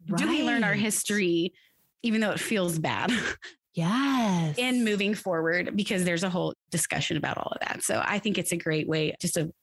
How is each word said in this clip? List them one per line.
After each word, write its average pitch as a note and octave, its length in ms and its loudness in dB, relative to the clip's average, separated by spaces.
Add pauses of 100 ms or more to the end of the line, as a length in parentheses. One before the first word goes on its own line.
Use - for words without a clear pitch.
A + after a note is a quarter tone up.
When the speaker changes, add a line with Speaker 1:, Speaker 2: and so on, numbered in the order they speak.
(160)
Speaker 1:
do C#4+ 120 2
we D#4 140 2
learn A#3+ 220 2
our G3+ 80 2
Speaker 2:
Right. G3+ 80 0
Speaker 1:
history, F#3+ 760 0 (480)
even A3 200 2
though G3+ 100 2
it C3+ 80 -2
feels F3 400 0
bad? C#3+ 320 0
<laughs> A3+ 100 0 (560)
Speaker 2:
Yes. G3 800 2
Speaker 1:
And B3 280 2
moving G3+ 280 2
forward, E3+ 600 0
because G3+ 300 0
there's E3+ 180 0
a F#3 60 0
whole E3+ 240 0 (180)
discussion D#3+ 460 -2
about - 200 -2
all - 140 -4
of - 160 -8
that. - 160 -4
So - 220 0
I G3+ 140 0
think G3+ 180 0
it's F3 160 0
a E3+ 40 0
great D#3 300 0
way, D#3 320 0
just - 160 -2
a D#3+ 160 0 (100)